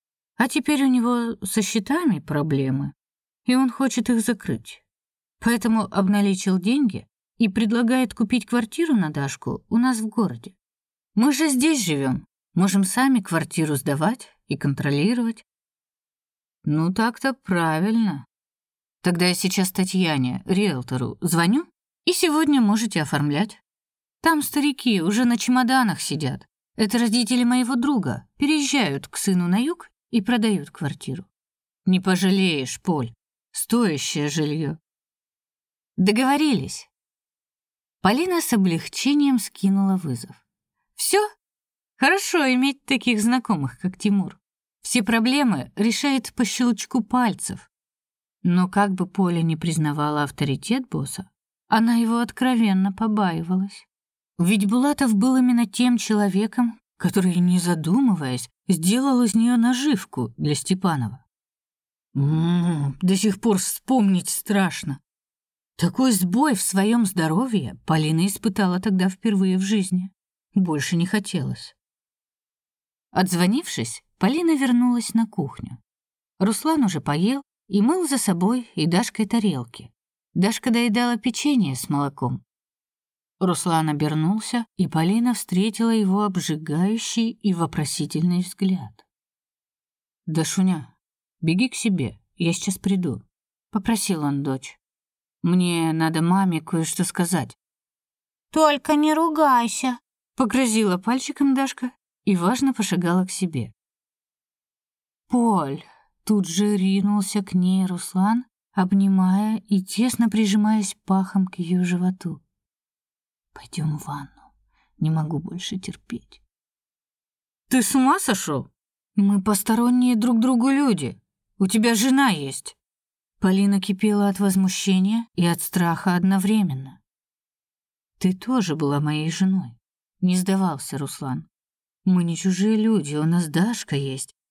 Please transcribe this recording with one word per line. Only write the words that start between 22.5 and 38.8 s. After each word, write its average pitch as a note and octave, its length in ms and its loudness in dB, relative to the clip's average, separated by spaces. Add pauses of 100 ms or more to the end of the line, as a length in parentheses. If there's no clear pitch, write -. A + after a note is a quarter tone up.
можете G#3 420 0
оформлять. D3 600 -2 (600)
Там D#4+ 200 2
старики C4 600 0
уже G#3 220 0
на A#3+ 140 2
чемоданах B3 640 0
сидят. D3+ 440 -6 (300)
Это A3 220 0
родители A#3+ 480 2
моего B3+ 300 0
друга, A#3+ 520 -2 (100)
переезжают C#4 720 0
к - 80 -16
сыну F3+ 320 0
на F#3 100 2
юг D4+ 320 -4 (200)
и A#3 120 0
продают G#3 480 0
квартиру. - 560 -8 (600)
Не F#3 160 2
пожалеешь, F#3 800 0
Поль, C3+ 320 -2 (380)
стоящее D3+ 760 -2
жильё. D3+ 520 -4 (1160)
Договорились. B3 920 0 (1120)
Полина E4 400 0
с - 100 -4
облегчением B3 880 2